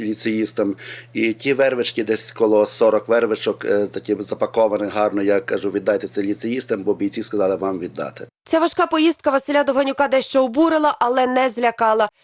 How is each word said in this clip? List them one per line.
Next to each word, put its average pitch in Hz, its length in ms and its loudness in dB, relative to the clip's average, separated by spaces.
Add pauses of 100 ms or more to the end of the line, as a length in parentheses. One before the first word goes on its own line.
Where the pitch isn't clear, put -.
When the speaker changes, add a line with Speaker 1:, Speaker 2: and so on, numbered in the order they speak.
Speaker 1:
ліцеїстам. 107 760 -2 (360)
І 113 200 0
ті 139 200 -2
вервички, 123 520 0
десь 110 280 -2
коло 107 340 4
сорок 110 420 2
вервичок, 110 560 0
е, 101 220 2
такі 101 340 -4
запаковані 104 760 0
гарно, 104 280 0
я 101 180 2
кажу, 98 300 -4
"Віддайте 98 380 0
це 104 140 -4
ліцеїстам", 113 600 -4
бо 101 120 0
бійці 98 280 -4
сказали 98 340 0
вам 95 220 -4
віддати. 76 480 -10 (200)
Speaker 2:
Ця 330 120 0
важка 330 280 0
поїздка 320 440 0
Василя 277 340 2
Довганюка 269 440 0
дещо 262 360 2
обурила, 302 560 2
але 254 260 2
не 254 220 2
злякала. 226 600 2 (160)